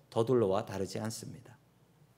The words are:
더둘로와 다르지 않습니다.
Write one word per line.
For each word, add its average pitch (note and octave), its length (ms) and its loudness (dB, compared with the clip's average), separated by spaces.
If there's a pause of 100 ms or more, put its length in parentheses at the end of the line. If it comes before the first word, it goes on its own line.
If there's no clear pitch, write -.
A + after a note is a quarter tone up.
(100)
더둘로와 A2+ 560 2
다르지 G2 320 -6
않습니다. A2 580 -10 (600)